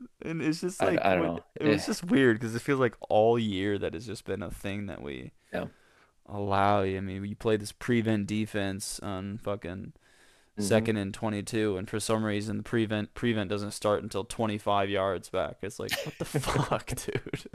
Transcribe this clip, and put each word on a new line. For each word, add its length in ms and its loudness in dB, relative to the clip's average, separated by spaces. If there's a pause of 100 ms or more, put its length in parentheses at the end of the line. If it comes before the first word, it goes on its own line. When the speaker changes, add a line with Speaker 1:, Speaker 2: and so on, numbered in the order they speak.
(220)
Speaker 1:
And 200 -4
it's 200 0
just 200 -2
Speaker 2:
I, 40 4
Speaker 1:
like, 180 2
Speaker 2:
I 100 6
don't 60 4
Speaker 1:
when 160 0
Speaker 2:
know. 80 -12 (160)
Speaker 1:
it 80 2
was 140 4
Speaker 2:
Eh. 40 -6
Speaker 1:
just 180 -4
weird 360 6
'cause 160 -4
it 60 -4
feels 180 2
like 160 2 (120)
all 300 6
year 400 2
that 160 -2
has 120 -8
just 180 -10
been 180 -4
a 80 -6
thing 360 -6
that 140 -10
we 300 -8 (220)
Speaker 2:
Yeah. 140 -4 (600)
Speaker 1:
allow. 560 2
I 160 0
mean, 260 -6
you 120 -6
play 200 2
this 140 -2
prevent 560 2
defense 720 -2
on 400 -6
fucking 540 -6 (640)
Speaker 2:
Mm-hmm. 120 -2
Speaker 1:
second 300 4
and 140 -2
twenty-two, 680 0
and 120 -6
for 80 -2
some 260 0
reason 340 -2
the 40 -6
prevent, 520 0
prevent 360 0
doesn't 220 -4
start 320 2
until 180 -4
twenty-five 680 0
yards 400 0
back. 340 -2
It's 180 -8
like, 100 -4 (140)
what 120 -10
the 80 -4
Speaker 2:
<laughs> 140 -2
Speaker 1:
fuck, 560 0
dude? 480 -6 (120)